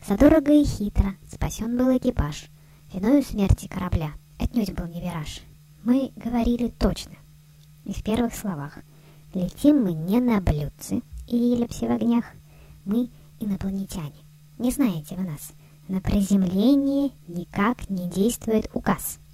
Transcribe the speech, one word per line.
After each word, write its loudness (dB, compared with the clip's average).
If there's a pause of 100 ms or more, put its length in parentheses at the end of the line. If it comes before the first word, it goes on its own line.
Задорого 6
и 8
хитро 0 (160)
спасен -6
был 4
экипаж. -2 (440)
Виною 4
смерти 2
корабля -4 (260)
отнюдь -2
был -6
не -10
вираж. -8 (420)
Мы 2
говорили 0
точно. -2 (680)
И -8
в -8
первых -2
словах. -8 (560)
Летим 2
мы 0
не 0
на 2
блюдце -4 (240)
и -2
елепсе -2
в 0
огнях. 0 (600)
Мы -2 (280)
инопланетяне. -6 (340)
Не 0
знаете -2
вы -6
нас. -10 (360)
На -2
приземление 2 (180)
никак -4
не -4
действует 0
указ. -4 (140)